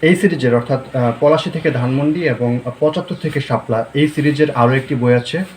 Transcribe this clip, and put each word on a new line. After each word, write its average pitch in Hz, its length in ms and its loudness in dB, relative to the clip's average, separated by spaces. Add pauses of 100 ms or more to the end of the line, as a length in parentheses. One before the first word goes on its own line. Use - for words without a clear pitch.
এই 170 140 6
সিরিজের, 135 380 2
অর্থাৎ, 120 420 -2
আহ, 120 240 0
পলাশী 151 300 2
থেকে 160 200 -2
ধানমন্ডি 143 580 0
এবং 120 320 -2 (200)
পঁচাত্তর 165 340 -2
থেকে 147 260 -4
শাপলা, 113 440 -2 (100)
এই 147 140 2
সিরিজের 147 420 0
আরও 120 220 2
একটি 135 220 -2
বই 123 200 2
আছে 160 300 -2 (120)